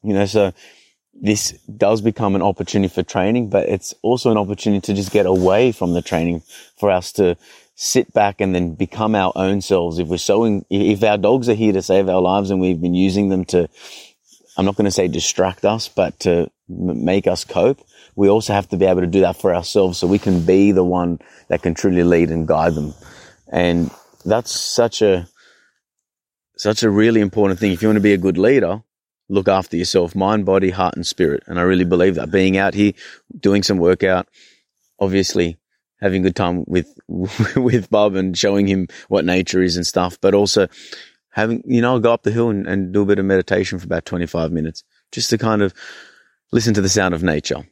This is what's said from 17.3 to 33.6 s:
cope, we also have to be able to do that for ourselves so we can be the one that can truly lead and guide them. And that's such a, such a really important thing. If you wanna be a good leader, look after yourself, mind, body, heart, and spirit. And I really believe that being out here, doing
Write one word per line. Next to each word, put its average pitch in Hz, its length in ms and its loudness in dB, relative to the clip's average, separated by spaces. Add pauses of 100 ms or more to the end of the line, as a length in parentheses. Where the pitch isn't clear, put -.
cope, 113 360 0 (360)
we 98 140 2
also 107 240 2
have 101 160 -2
to 95 80 -4
be 92 80 2
able 92 160 2
to 90 60 -2
do 92 120 2
that 90 160 2
for 92 180 0
ourselves 87 440 0
so 90 100 -2
we 101 120 2
can 90 260 0
be 98 260 4
the 92 140 4
one 87 340 -2 (300)
that 85 120 -2
can 85 120 -2
truly 90 300 0
lead 85 260 4
and 80 180 -4
guide 80 280 0
them. 76 180 -6 (580)
And 87 400 0 (320)
that's 110 280 -2
such - 500 -2
a, 92 260 2 (1300)
such 107 260 -2
a 113 80 4
really 110 300 4
important 98 400 0
thing. 101 140 2
If 85 80 -6
you 110 80 2
wanna 107 100 4
be 101 140 4
a 98 40 2
good 90 200 0
leader, 107 460 2 (440)
look 98 220 0
after 95 260 0
yourself, 87 400 0
mind, 98 300 0
body, 95 240 2
heart, 90 260 -2
and 85 100 -8
spirit. 71 420 -2
And 87 120 -6
I 87 40 2
really 92 200 2
believe 87 320 2
that 78 160 -8
being 95 240 2
out 98 180 0
here, 104 200 2 (440)
doing 101 260 0